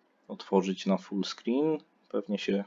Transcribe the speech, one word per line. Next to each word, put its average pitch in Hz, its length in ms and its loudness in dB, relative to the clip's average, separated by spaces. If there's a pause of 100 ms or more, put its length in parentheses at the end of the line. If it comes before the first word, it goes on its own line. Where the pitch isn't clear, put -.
(280)
otworzyć 95 580 2
na 95 100 4
full 95 280 -2
screen. 147 540 0 (300)
Pewnie 104 300 -2
się 98 280 0